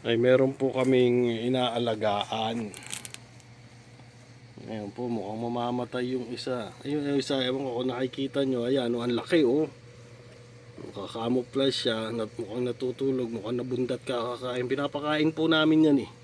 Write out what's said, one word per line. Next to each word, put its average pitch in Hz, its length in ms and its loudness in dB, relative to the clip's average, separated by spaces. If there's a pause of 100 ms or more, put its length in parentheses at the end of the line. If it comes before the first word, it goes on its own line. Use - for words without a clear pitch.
ay 117 160 2
meron 127 320 6
po 135 160 -2
kaming 123 640 4 (160)
inaalagaan. 113 1200 -2 (2000)
Ayan 107 240 -10
po, 123 160 -6
mukhang 110 400 -6
mamamatay 120 640 -4
yung 123 160 -6
isa. 120 560 -6
Ayun, 143 240 -2
yung 143 120 2
isa, 135 200 -2
ewan 131 240 -2
ko 123 160 -2
kung 127 80 0
nakikita 131 560 -2
nyo. 127 240 0
Ayan, 127 240 2
oh, 120 80 -2
ang 120 160 0
laki, 160 280 4
oh. 143 240 4 (1160)
Nakakamuflage 123 1040 0
siya, 110 240 -2
nat-, 113 240 -4
mukhang 120 320 -4
natutulog, 127 640 -2
mukhang 117 280 -4
nabundat 123 440 -4
kakakain. 123 640 -4
Pinapakain 147 640 0
po 156 160 0
namin 156 400 6
yan, 143 160 6
eh. - 60 -12 (140)